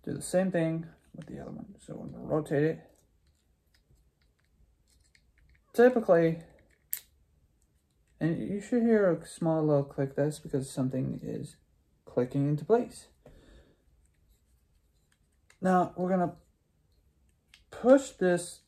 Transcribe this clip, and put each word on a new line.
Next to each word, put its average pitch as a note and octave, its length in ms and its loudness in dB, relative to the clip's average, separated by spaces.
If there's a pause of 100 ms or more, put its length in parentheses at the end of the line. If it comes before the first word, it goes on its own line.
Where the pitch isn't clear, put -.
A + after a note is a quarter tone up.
Do - 80 -6
the - 80 -8
same F#3 300 0
thing E3 340 -2 (280)
with - 140 -18
the - 140 -14
other - 100 -16
one. - 280 -18
So - 220 -16
I'm - 100 -14
gonna - 120 -16
rotate D3+ 400 -2
it. D#3+ 160 -2 (3000)
Typically, F#3+ 640 4 (1800)
and D#3 280 -2
you G3+ 120 -6
should A#3+ 220 0
hear G#3+ 280 4
a E3 160 -4
small D#3+ 340 -2
little D3 220 2
click, C#3 320 -6
that's D3+ 240 -2
because C3+ 300 -6
something C3 520 -4
is - 360 -10 (480)
clicking C#3 420 -2
into D3 160 -2
place. A#3 440 -2 (2500)
Now F3+ 360 2
we're F3+ 120 -2
gonna F3+ 260 0 (1400)
push C4+ 400 4
this F3 560 -2